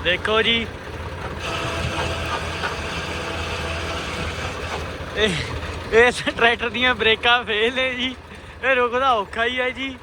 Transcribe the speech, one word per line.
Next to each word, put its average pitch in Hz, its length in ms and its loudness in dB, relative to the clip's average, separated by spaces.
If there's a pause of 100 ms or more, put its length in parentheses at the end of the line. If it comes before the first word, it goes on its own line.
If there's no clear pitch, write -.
ਦੇਖੋ 180 380 2
ਜੀ, 226 140 4 (4000)
ਇਹ, 208 180 4 (640)
ਇਸ 240 300 6
ਟਰੈਕਟਰ 233 420 2
ਦੀਆਂ 247 260 2
ਬ੍ਰੇਕਾਂ 220 480 4
ਫੇਲ 220 320 2
ਨੇ 262 200 2
ਜੀ, 254 200 -2 (480)
ਇਹ 262 120 4
ਰੁਕਦਾ 247 360 4
ਔਖਾ 226 340 2
ਹੀ 247 140 0
ਹੈ 254 100 2
ਜੀ। 262 340 -6